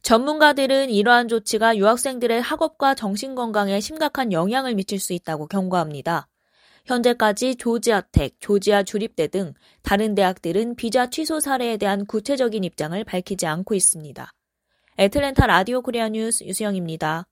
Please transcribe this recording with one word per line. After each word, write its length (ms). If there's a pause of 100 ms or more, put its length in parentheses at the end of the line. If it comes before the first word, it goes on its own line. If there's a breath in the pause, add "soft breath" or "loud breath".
전문가들은 880
이러한 400
조치가 480
유학생들의 640
학업과 540
정신 380
건강에 460
심각한 540
영향을 420
미칠 240
수 140
있다고 340
경고합니다. 800 (580 soft breath)
현재까지 720
조지아 460 (100)
텍, 300
조지아 420
주립대 440
등 260 (300 soft breath)
다른 320
대학들은 600
비자 340
취소 300
사례에 380
대한 280
구체적인 600
입장을 400
밝히지 420
않고 260
있습니다. 600 (680)
애틀랜타 480
라디오 340
코리아 280
뉴스 340
유수영입니다. 880